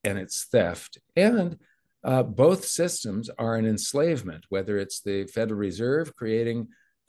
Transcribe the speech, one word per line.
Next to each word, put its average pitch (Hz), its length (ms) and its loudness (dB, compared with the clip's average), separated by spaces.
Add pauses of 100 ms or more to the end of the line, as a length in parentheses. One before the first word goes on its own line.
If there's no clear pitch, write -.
and 101 140 -2
it's - 280 -8
theft. 87 520 0 (180)
And, 190 440 4 (440)
uh, 127 200 2
both 143 420 4
systems 117 720 -4
are 113 200 0
an 113 100 2
enslavement, 110 800 -2
whether 98 280 -2
it's 98 240 -6
the 98 260 -2
Federal 110 320 -2
Reserve 120 560 -2
creating 117 540 -2 (400)